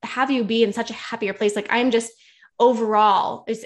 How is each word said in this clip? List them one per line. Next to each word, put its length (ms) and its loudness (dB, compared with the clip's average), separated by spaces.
have 280 -2
you 120 2
be 200 2
in 100 0
such 160 -6
a 40 -12
happier 400 -6
place. 220 0
Like, 140 -6
I'm 220 2
just, 200 0
overall, 880 2
it's, 180 -8